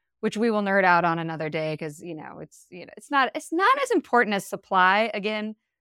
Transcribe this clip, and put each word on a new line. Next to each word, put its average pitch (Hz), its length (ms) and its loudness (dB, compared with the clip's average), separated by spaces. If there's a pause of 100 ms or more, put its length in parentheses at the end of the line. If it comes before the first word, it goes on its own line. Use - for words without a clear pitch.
(200)
which 220 160 -4
we 226 160 0
will 208 100 0
nerd 196 220 2
out 175 200 6
on 165 140 2
another 160 300 -6
day 156 280 -4
'cause, 156 240 -10
you 170 140 -12
know, 147 260 -16
it's, - 300 -20
you 175 160 -18
know, - 100 -20
it's - 140 -18
not, 269 240 0
it's - 180 -10
not 440 300 2
as 508 80 -2
important 240 440 2
as 196 120 -4
supply. 196 640 2
Again, 214 440 -6 (240)